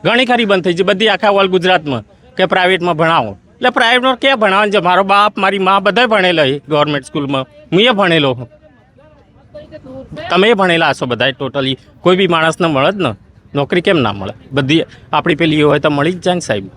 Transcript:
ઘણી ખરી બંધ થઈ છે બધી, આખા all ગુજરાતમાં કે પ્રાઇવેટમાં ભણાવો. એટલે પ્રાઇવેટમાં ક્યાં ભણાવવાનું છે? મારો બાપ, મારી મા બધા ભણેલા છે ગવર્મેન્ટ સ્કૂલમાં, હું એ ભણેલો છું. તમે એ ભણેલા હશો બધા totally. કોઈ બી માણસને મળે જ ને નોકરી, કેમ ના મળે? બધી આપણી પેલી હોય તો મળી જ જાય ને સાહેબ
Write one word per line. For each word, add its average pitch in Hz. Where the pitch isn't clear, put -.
ઘણી 233
ખરી 240
બંધ 190
થઈ 180
છે 175
બધી, 196
આખા 202
all 196
ગુજરાતમાં 170
કે 185
પ્રાઇવેટમાં 180
ભણાવો. 156
એટલે -
પ્રાઇવેટમાં 247
ક્યાં 269
ભણાવવાનું 208
છે? 208
મારો 180
બાપ, 202
મારી 196
મા 190
બધા 202
ભણેલા 185
છે 139
ગવર્મેન્ટ 147
સ્કૂલમાં, 139
હું 175
એ 240
ભણેલો 170
છું. 120
તમે 196
એ 240
ભણેલા 170
હશો 139
બધા 120
totally. 135
કોઈ 180
બી 190
માણસને 165
મળે 147
જ 202
ને 143
નોકરી, 143
કેમ 180
ના 107
મળે? 101
બધી 139
આપણી 160
પેલી 151
હોય 147
તો 156
મળી 147
જ 180
જાય 180
ને 175
સાહેબ 101